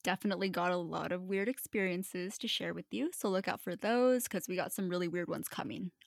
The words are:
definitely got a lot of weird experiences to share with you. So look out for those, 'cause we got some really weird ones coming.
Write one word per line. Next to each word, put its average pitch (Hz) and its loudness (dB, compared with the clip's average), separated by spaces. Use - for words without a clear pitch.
definitely 190 2
got 175 2
a 180 2
lot 165 -2
of 180 -2
weird 196 0
experiences 185 -2
to 233 -4
share 170 -2
with 170 -8
you. 262 0
So - 0
look 190 2
out 202 0
for 175 -4
those, 247 4
'cause 180 -2
we 180 -2
got - -2
some 190 0
really 180 2
weird 175 -2
ones 160 -4
coming. - -4